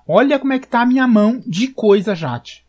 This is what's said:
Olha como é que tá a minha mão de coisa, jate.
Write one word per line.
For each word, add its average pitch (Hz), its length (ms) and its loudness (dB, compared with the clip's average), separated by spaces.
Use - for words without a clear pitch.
Olha 269 320 2
como 269 140 -4
é 254 60 -2
que 254 80 -20
tá 240 160 -2
a 247 40 0
minha 254 200 2
mão 220 400 2
de 214 220 -4
coisa, 208 460 0
jate. 139 540 -10